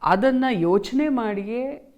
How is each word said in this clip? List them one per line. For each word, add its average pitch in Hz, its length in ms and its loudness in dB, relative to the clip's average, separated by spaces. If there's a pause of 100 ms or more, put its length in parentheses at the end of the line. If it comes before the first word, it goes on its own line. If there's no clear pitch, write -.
ಅದನ್ನ 254 460 2
ಯೋಚನೆ 202 600 0
ಮಾಡಿಯೇ 233 880 -6